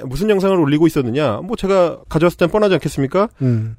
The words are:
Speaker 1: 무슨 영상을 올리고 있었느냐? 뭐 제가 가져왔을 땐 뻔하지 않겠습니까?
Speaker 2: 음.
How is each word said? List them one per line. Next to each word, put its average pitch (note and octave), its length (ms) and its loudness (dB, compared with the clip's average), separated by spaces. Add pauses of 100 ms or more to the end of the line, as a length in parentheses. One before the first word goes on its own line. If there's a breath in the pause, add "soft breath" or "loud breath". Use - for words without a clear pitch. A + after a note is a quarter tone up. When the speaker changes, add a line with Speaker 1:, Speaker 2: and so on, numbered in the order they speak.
Speaker 1:
무슨 C#3 240 -4
영상을 F#3+ 280 2
올리고 D3+ 300 2
있었느냐? C3 560 -2
뭐 G#3+ 140 -8
제가 F#3 500 0
가져왔을 E3+ 300 0
땐 F3 120 2
뻔하지 G#3 260 2
않겠습니까? D3+ 520 -2 (140)
Speaker 2:
음. A2+ 380 -2